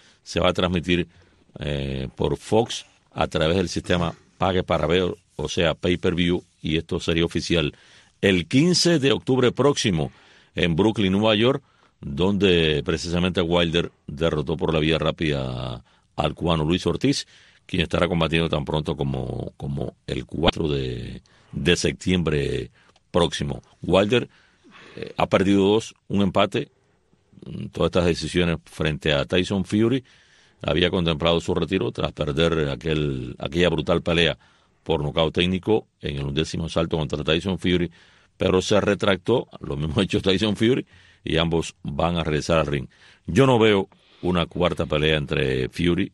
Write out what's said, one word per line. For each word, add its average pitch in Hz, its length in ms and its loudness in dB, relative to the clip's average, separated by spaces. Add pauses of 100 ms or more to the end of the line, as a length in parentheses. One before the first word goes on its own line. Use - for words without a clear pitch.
(220)
se - 180 -6
va 87 100 4
a 87 40 2
transmitir, 87 540 0 (500)
eh, 69 560 -6
por 73 220 -2
Fox - 480 0 (280)
a 80 160 0
través 80 280 0
del 90 140 0
sistema 87 440 -2 (220)
Pague 92 260 0
para 78 240 0
Ver, 90 280 0 (220)
o 73 120 -6
sea, 80 260 0
pay-per-view, 87 680 -2 (160)
y 78 160 -2
esto 82 240 -4
sería 85 240 0
oficial 82 500 -2 (540)
el 90 180 2
quince 170 520 2
de 131 140 2
octubre 123 400 2
próximo 104 580 0 (440)
en 85 200 0
Brooklyn, 98 380 2
Nueva 107 220 2
York, 123 280 2 (380)
donde 82 840 2
precisamente 87 560 -2
Wilder 85 520 0 (140)
derrotó 76 500 -2
por 82 160 -2
la 80 80 0
vía 78 180 2
rápida 65 880 -4 (320)
al 76 180 -2
cubano 80 300 0
Luis 87 220 0
Ortiz, 131 400 0 (400)
quien 87 160 -2
estará 85 260 0
combatiendo 82 400 0
tan 76 160 -2
pronto 76 320 -4
como, 65 600 -4
como 69 400 -8 (100)
el 65 200 -6
cuatro 80 420 0
de, 62 540 -6 (300)
de 85 240 2
septiembre 73 920 -2 (400)
próximo. 78 520 0 (200)
Wilder, 101 460 2 (680)
eh, - 200 -12
ha 87 100 0
perdido 98 400 4
dos, 107 280 0 (140)
un 98 140 2
empate. 101 480 0 (1000)
Todas 85 180 0
estas 87 180 2
decisiones 85 580 0
frente 78 480 -2
a 69 120 0
Tyson 92 400 0
Fury, 117 380 0 (600)
había 85 280 2
contemplado 82 500 2
su 87 140 -2
retiro 92 380 0
tras - 200 -4
perder 76 580 0
aquel, 67 680 -4
aquella 85 300 2
brutal 80 340 0
pelea 85 360 2 (440)
por 80 200 -2
nocaut 76 320 0
técnico 92 520 0 (140)
en 73 160 -8
el 69 80 -6
undécimo 80 420 -4
asalto 85 300 -2
contra 76 260 -4
Tyson 82 360 0
Fury, 87 320 0 (460)
pero 92 260 2
se 104 180 2
retractó, 98 680 0 (120)
lo - 160 -8
mismo 78 180 -4
<laughs> 98 60 0
ha 95 40 2
hecho 101 180 -2
Tyson 95 340 0
Fury, 127 300 2 (380)
y 76 120 -2
ambos 82 460 0
van 82 340 -2
a 80 80 -2
regresar 78 340 0
al 73 80 2
ring. 71 220 -4 (380)
Yo 107 200 4
no 127 120 4
veo 107 300 4 (340)
una 87 240 0
cuarta 82 400 -2
pelea 76 300 2
entre 67 520 -2
Fury 87 460 0